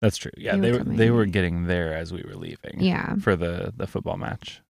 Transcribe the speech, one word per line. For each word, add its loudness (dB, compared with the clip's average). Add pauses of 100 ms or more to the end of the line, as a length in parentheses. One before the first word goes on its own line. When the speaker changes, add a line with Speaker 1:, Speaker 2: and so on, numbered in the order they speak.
Speaker 1:
That's 2
true. -10
Yeah, -2
Speaker 2:
They 4
Speaker 1:
they 4
Speaker 2:
were 4
Speaker 1:
were, -2
they -2
Speaker 2:
coming. 6
Speaker 1:
were 6
getting 2
there 0
as -6
we -8
were -12
leaving -10
Speaker 2:
Yeah. 0
Speaker 1:
for 2
the, -2
the -6
football -4
match. -10